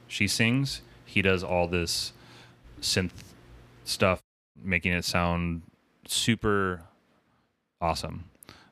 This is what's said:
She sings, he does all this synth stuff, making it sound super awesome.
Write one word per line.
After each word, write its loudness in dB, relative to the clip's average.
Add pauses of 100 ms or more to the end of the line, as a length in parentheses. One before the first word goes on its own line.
She 0
sings, 0 (240)
he 0
does 4
all 2
this -2 (720)
synth 0 (760)
stuff, 2 (400)
making 0
it 0
sound 0 (460)
super 0 (960)
awesome. -2 (460)